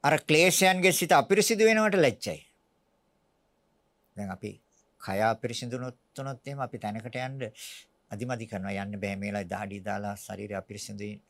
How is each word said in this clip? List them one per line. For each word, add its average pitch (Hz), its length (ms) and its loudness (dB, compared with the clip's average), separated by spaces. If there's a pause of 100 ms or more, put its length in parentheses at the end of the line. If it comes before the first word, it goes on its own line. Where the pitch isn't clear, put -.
අර 147 160 6
ක්ලේශයන්ගේ 185 720 6
සිත 170 180 2
අපිරිසිදු 202 540 4
වෙනවට 214 320 4
ලැජ්ජයි. 110 420 2 (1800)
දැන් 101 160 -8
අපි 98 200 -10 (500)
කය 98 200 -4
අපිරිසිදුනොත්, 120 760 -4 (120)
තුනොත් 135 380 -12
එහෙම 139 120 -10
අපි 123 200 -6
තැනකට 110 360 -8
යන්න 131 260 -6 (640)
අදිමදි 113 400 -6
කරනවා. 98 280 -6
යන්න 98 240 -6
බෑ, 98 160 -2
මේ 101 160 -6
වෙලාවේ 98 180 -4
දහඩිය 98 340 -8
දාලා 101 320 -6
ශරීරය 101 400 -10
අපිරිසිදුයි, 104 580 -10 (160)